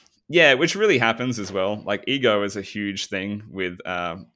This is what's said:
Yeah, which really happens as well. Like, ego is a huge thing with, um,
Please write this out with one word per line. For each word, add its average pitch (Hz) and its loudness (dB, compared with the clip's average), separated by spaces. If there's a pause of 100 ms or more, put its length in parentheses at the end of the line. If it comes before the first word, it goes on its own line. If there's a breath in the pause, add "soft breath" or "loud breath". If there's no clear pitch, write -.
(280 loud breath)
Yeah, 151 6
which 165 2
really 202 4
happens 117 0
as 95 -8
well. 98 -2
Like, 101 -4
ego 120 2
is 101 -4
a 98 -6
huge 101 -6
thing 101 -6
with, 90 -6
um, 87 -6